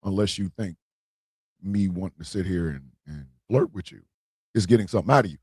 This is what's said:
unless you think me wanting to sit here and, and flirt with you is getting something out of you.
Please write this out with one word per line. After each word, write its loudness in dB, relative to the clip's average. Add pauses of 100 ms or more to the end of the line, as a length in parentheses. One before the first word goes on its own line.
unless -2
you -4
think -8 (840)
me 0
wanting -6
to -14
sit -6
here -2
and, -8 (160)
and -14 (220)
flirt 2
with -12
you -20 (520)
is 2
getting 6
something 2
out 8
of -2
you. -14